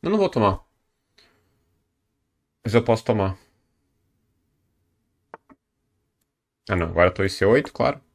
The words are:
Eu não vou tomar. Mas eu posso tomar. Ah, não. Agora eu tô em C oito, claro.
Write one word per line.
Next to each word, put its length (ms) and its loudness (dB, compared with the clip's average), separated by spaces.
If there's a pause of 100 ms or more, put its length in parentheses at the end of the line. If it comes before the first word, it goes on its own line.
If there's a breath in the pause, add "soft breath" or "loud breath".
Eu 80 -6
não 80 0
vou 120 2
tomar. 340 0 (2000 soft breath)
Mas 100 -6
eu 100 4
posso 200 0
tomar. 340 -2 (3250)
Ah, 60 -2
não. 120 -2
Agora 220 2
eu 40 -14
tô 100 -4
em 60 -2
C 160 -2
oito, 280 2
claro. 260 -2 (160)